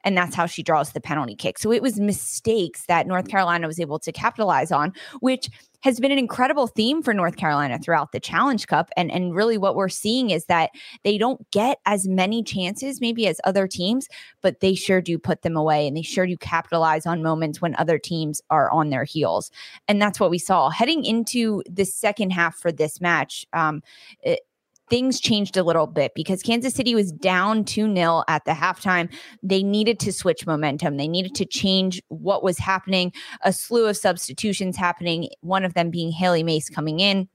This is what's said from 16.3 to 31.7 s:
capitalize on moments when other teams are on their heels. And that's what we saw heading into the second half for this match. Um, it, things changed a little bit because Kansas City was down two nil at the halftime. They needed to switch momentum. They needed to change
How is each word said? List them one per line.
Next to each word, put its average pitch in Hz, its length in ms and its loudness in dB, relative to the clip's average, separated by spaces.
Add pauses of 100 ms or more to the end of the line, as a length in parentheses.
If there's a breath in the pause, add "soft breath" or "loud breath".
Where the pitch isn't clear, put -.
capitalize 160 720 0
on 165 160 -2
moments 160 400 0
when 165 140 -2
other 156 200 4
teams 160 540 -4
are 147 180 4
on 151 220 2
their 131 140 0
heels. 107 440 -2 (380 loud breath)
And 208 120 2
that's 208 200 0
what 190 100 4
we 175 80 0
saw 160 320 2
heading 262 340 0
into 220 640 0
the 185 180 0
second 208 440 -2
half 170 280 0
for 170 140 -2
this 151 300 -2
match. 165 500 -2
Um, 156 300 0 (400 loud breath)
it, - 200 0 (480)
things 247 320 0
changed 208 340 0
a 185 80 2
little 165 240 2
bit 147 280 0
because 185 280 -4
Kansas 233 300 0
City 240 220 0
was 196 180 2
down 185 500 2
two 214 240 -2
nil 170 400 2
at 151 160 0
the - 80 -2
halftime. 175 580 0 (320 loud breath)
They 190 220 2
needed 208 380 2
to 196 100 -2
switch 170 340 0
momentum. 147 520 -2
They 143 100 -2
needed 185 280 -2
to 190 100 -2
change 190 640 0